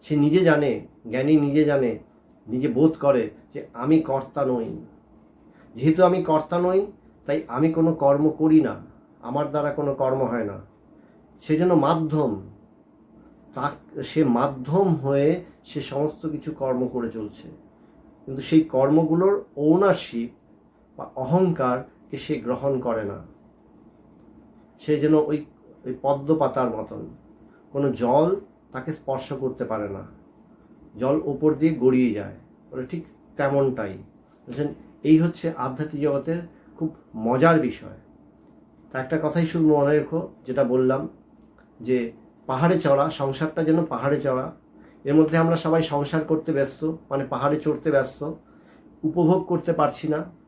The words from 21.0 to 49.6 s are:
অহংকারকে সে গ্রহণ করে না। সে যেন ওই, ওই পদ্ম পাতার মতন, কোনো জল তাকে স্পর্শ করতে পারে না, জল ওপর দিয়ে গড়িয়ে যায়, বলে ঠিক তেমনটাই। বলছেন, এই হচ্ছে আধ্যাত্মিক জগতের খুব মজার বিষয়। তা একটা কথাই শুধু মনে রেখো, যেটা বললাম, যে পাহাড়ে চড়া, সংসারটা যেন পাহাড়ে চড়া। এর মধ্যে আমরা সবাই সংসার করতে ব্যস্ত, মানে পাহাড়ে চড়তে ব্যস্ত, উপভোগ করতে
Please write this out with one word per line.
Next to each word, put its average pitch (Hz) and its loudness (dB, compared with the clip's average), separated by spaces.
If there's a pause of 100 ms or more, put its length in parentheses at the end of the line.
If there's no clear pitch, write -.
অহংকারকে 131 -2
সে 151 -4
গ্রহণ 127 -2
করে 113 -4
না। 101 -10 (1500)
সে 151 0
যেন 151 2
ওই, 151 0 (400)
ওই 127 -8
পদ্ম 139 0
পাতার 131 -2
মতন, 107 -10 (640)
কোনো 139 -2
জল 139 0 (360)
তাকে 127 -10
স্পর্শ 131 -8
করতে 131 -6
পারে 104 -6
না, 95 -12 (880)
জল 139 0
ওপর 147 2
দিয়ে 160 2
গড়িয়ে 127 4
যায়, 98 -8 (380)
বলে 127 -10
ঠিক 170 -10 (320)
তেমনটাই। 131 0 (500)
বলছেন, 139 -6 (300)
এই 156 8
হচ্ছে 165 0
আধ্যাত্মিক 139 -6
জগতের 151 -2 (360)
খুব 160 -4 (200)
মজার 131 2
বিষয়। 113 -6 (920)
তা 131 -6
একটা 156 -2
কথাই 160 0
শুধু 156 4
মনে 147 4
রেখো, 160 -6 (160)
যেটা 131 0
বললাম, 127 2 (720)
যে 117 -2 (340)
পাহাড়ে 156 2
চড়া, 143 4
সংসারটা 147 -4
যেন 160 2
পাহাড়ে 131 -2
চড়া। 131 -4 (480)
এর 143 0
মধ্যে 156 6
আমরা 165 4
সবাই 160 2
সংসার 147 -2
করতে 156 -2
ব্যস্ত, 139 -2 (180)
মানে 139 -2
পাহাড়ে 143 -2
চড়তে 151 -2
ব্যস্ত, 135 0 (800)
উপভোগ 165 2
করতে 170 -2